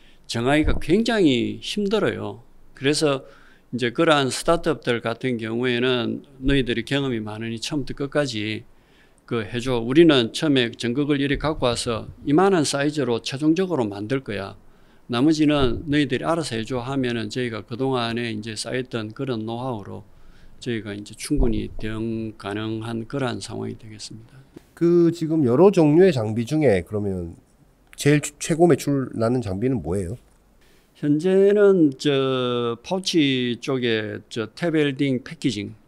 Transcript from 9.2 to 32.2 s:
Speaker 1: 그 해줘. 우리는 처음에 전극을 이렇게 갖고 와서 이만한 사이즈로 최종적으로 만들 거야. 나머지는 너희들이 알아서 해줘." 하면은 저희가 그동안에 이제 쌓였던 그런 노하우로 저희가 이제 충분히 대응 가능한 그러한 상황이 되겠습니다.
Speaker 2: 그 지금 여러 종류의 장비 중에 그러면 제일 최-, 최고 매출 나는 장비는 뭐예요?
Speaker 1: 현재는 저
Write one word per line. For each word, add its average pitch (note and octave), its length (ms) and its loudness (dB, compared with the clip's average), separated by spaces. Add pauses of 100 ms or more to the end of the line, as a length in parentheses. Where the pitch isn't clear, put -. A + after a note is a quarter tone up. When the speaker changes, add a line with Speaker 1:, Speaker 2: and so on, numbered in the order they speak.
Speaker 1:
그 A2+ 200 -4
해줘. A#2+ 320 -2
우리는 C3 560 4
처음에 C3+ 380 2
전극을 C#3 500 -2
이렇게 C#3 160 0
갖고 D3 300 -2
와서 A2+ 420 -4 (160)
이만한 E3+ 400 4
사이즈로 C#3 560 -2
최종적으로 D#3 640 0
만들 G#2+ 400 -4
거야. G2 320 -8 (500)
나머지는 C#3+ 800 2
너희들이 C#3 400 0
알아서 D#3 320 -2
해줘." A#2+ 220 -6
하면은 A#2+ 500 -4
저희가 A2+ 320 -6
그동안에 A#2+ 680 -4
이제 A2 260 -8
쌓였던 A#2 560 -6
그런 B2 320 -6
노하우로 A2+ 580 -8 (560)
저희가 A2 340 -6
이제 G#2 220 -12
충분히 A#2 540 0 (100)
대응 A2 580 -6
가능한 A2 680 -6
그러한 B2 320 -4
상황이 A2 380 -10
되겠습니다. A2 560 -18 (400)
Speaker 2:
그 E3+ 400 4
지금 D#3+ 320 0
여러 D3 260 6
종류의 E3+ 400 6
장비 A2+ 340 -2
중에 A#2+ 420 4
그러면 F#2+ 500 -4 (580)
제일 D3 240 4
최-, - 180 -6
최고 E3+ 300 2
매출 C#3 460 0
나는 A#2+ 280 0
장비는 G#2 400 -2
뭐예요? F2+ 360 -4 (840)
Speaker 1:
현재는 F#3+ 960 6
저 B2+ 840 0